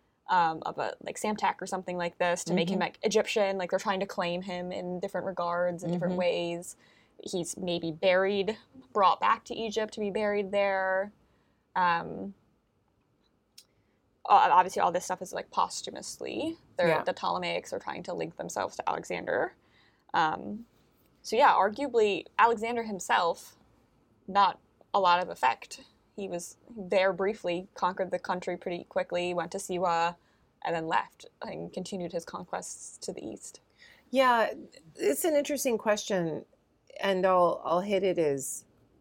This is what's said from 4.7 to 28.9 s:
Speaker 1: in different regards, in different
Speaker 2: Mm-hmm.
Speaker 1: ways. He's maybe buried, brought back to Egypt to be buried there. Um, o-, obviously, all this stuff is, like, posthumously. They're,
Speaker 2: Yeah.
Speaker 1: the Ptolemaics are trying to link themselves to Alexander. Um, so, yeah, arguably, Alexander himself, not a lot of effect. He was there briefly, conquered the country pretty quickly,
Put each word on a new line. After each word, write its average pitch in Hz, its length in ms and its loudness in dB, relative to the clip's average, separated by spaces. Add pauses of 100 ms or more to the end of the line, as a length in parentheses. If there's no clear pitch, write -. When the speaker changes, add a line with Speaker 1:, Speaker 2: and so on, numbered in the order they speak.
Speaker 1:
in 180 300 -6
different 185 260 -4
regards, 175 560 -2
in 175 80 -4
different 175 220 0
Speaker 2:
Mm-hmm. 180 80 -2
Speaker 1:
ways. 175 560 -2 (480)
He's - 320 -4
maybe 170 340 -4
buried, 190 640 2 (360)
brought 190 280 4
back 214 260 2
to - 100 -10
Egypt 220 380 -4
to 220 60 -8
be 202 100 -2
buried 208 420 -2
there. 196 580 0 (640)
Um, 175 600 0 (1900)
o-, - 80 8
obviously, 185 480 8
all 175 100 4
this 175 120 -2
stuff 185 180 -6
is, 180 100 -12
like, - 180 -8
posthumously. - 1080 -4 (200)
They're, 175 120 2
Speaker 2:
Yeah. 156 140 2
Speaker 1:
the 185 120 -2
Ptolemaics 175 580 -4
are - 60 -4
trying - 260 -10
to 180 100 -8
link 165 220 -6
themselves 175 400 -6
to - 120 -6
Alexander. 180 680 -2 (600)
Um, 202 520 -2 (560)
so, - 140 -6
yeah, 240 160 8
arguably, 214 720 2 (140)
Alexander 233 460 2
himself, 196 720 -2 (720)
not 196 320 4 (360)
a 202 60 4
lot 175 220 6
of 180 60 -6
effect. - 520 -2 (360)
He 196 120 -8
was 175 280 -8 (200)
there 190 360 2
briefly, 185 640 -2
conquered 185 360 -2
the 180 80 -2
country 180 380 -4
pretty 175 320 -6
quickly, 175 460 -2